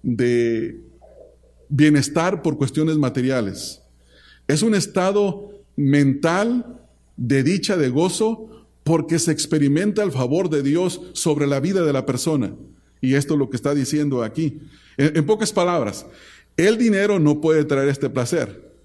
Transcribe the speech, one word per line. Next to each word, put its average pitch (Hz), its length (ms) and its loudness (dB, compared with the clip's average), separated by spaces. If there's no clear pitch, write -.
de 120 760 -2
bienestar 151 760 2
por 151 140 -2
cuestiones 151 400 -2
materiales. 127 840 -2
Es 151 140 2
un 214 140 2
estado 196 760 0
mental 156 1040 2
de 123 240 0
dicha, 185 360 0
de 139 120 2
gozo, 185 760 -2
porque 160 340 2
se 165 140 0
experimenta 156 720 0
el 185 80 0
favor 135 380 0
de 147 120 0
Dios 160 400 -2
sobre 147 340 0
la 139 120 0
vida 175 260 0
de 147 80 2
la 131 120 -2
persona. 127 480 -2
Y 131 140 0
esto 147 180 0
es 147 60 0
lo 135 100 -2
que 127 60 -8
está 143 180 -2
diciendo 143 500 -2
aquí. 147 360 -4
En, 151 200 2
en 151 80 2
pocas 214 280 0
palabras, 175 520 -2
el 208 200 4
dinero 208 400 2
no 147 240 4
puede 156 220 4
traer 143 260 0
este 139 200 -2
placer. - 640 -4